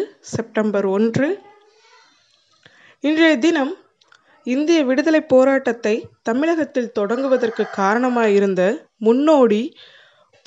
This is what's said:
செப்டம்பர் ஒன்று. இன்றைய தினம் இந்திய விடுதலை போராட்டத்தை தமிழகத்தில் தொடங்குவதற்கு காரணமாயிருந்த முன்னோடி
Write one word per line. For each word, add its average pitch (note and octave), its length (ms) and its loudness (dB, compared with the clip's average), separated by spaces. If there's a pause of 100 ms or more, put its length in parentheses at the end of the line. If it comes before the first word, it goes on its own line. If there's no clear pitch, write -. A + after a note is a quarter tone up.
(200)
செப்டம்பர் G#3 640 -4
ஒன்று. A3+ 420 0 (1700)
இன்றைய D#4 380 2
தினம் D4+ 340 0 (720)
இந்திய D4+ 380 0
விடுதலை D4 360 0
போராட்டத்தை C4 760 0 (280)
தமிழகத்தில் C4+ 680 -2
தொடங்குவதற்கு A#3 800 -2
காரணமாயிருந்த G3+ 880 0 (360)
முன்னோடி A#3+ 640 2 (840)